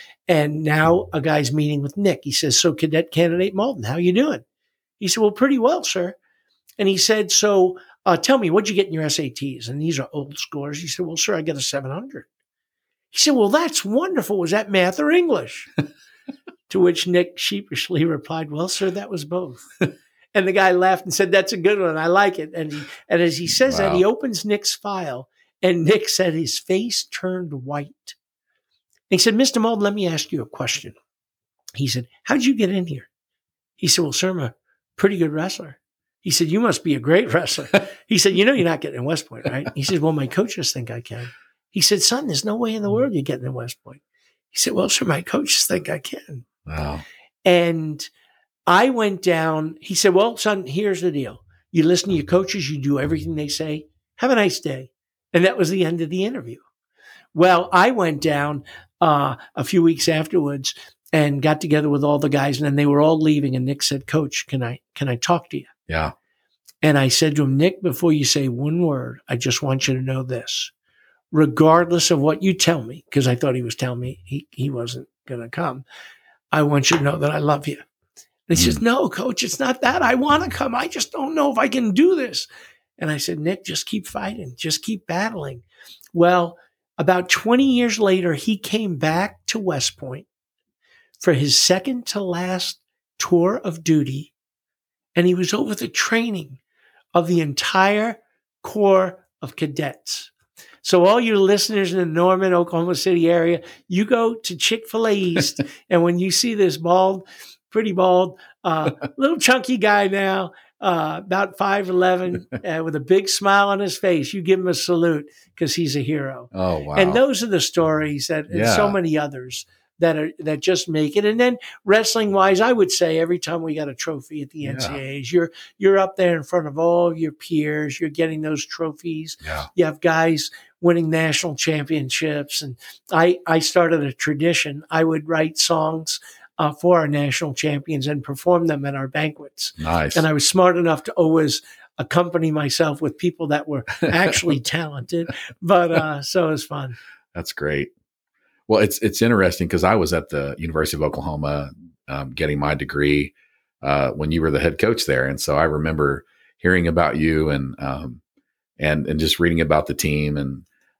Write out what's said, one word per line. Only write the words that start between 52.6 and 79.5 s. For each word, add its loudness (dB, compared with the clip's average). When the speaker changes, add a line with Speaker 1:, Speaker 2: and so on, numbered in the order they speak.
Speaker 1:
you -6
do 0
everything -4
they -6
say. -6
Have 0
a 2
nice 0
day." -10
And 4
that 0
was 2
the 0
end -2
of -4
the -2
interview. -8
Well, 4
I 6
went -2
down, -2
uh, 2
a -4
few 2
weeks 2
afterwards -2
and 2
got 2
together 0
with 0
all 2
the 0
guys, 0
and -2
then 0
they 2
were 4
all 4
leaving. 2
And -2
Nick -4
said, -4
"Coach, -2
can -4
I, -8
can -4
I -2
talk -2
to -8
you?" -14
Speaker 2:
Yeah. -2
Speaker 1:
And 4
I 2
said 0
to 2
him, 2
"Nick, 2
before 0
you 2
say 0
one -2
word, -2
I -4
just -2
want -2
you 0
to -2
know -4
this. -8
Regardless 4
of 2
what 0
you 2
tell 0
me," -16
'cause 2
I 2
thought 0
he -4
was -6
telling -6
me -10
he, -10
he -6
wasn't -8
gonna -12
come, -8
"I 2
want 2
you 4
to -2
know 0
that -2
I -2
love 0
you." -6
And 2
he 4
says, 2
Speaker 2:
Mm. -2
Speaker 1:
"No, 2
coach, -4
it's -6